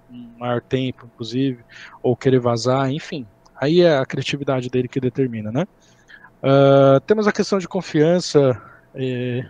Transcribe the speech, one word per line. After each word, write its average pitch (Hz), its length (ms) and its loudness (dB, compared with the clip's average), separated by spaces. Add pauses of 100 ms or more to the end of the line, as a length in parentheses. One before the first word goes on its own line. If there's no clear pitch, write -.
um 120 300 -20
maior 120 220 -4
tempo, 131 520 -6
inclusive, 123 520 -6 (360)
ou 127 160 0
querer 131 220 2
vazar, 123 540 0
enfim. 143 340 -10 (340)
Aí 160 200 2
é 165 180 6
a 131 80 -2
criatividade 135 640 -6
dele 123 160 -2
que 135 140 -6
determina, 123 500 -4
né? 147 160 -2 (760)
Ah, 139 640 6
temos 214 220 2
a 208 60 2
questão 196 260 -2
de 170 80 -6
confiança, 156 960 0 (340)
é, 127 560 -6